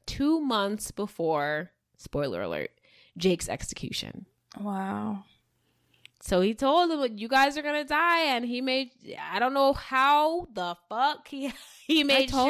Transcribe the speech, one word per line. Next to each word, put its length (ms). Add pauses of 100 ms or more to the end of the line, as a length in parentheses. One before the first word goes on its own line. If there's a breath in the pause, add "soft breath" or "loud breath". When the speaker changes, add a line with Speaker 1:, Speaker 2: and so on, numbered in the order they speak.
Speaker 1:
two 340
months 500
before, 840 (260)
spoiler 420
alert, 300 (480 soft breath)
Jake's 300
execution. 760 (340)
Speaker 2:
Wow. 640 (1000 soft breath)
Speaker 1:
So 180
he 140
told 360
them, 280
"You 100
guys 300
are 40
gonna 220
die," 400
and 200
he 160
made, 300 (400)
I 80
don't 160
know 180
how 800
the 220 (120)
fuck 400
he, 240 (160)
<laughs> 180
he 180
made 200
Speaker 2:
I 20
told 240